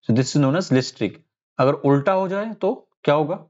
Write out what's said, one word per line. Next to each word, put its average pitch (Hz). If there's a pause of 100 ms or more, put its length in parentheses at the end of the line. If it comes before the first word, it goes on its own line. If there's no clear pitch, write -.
So 113
this 131
is 147
known 151
as 135
listric। 127 (380)
अगर 135
उल्टा 139
हो 190
जाए 202
तो 208 (120)
क्या 143
होगा? 156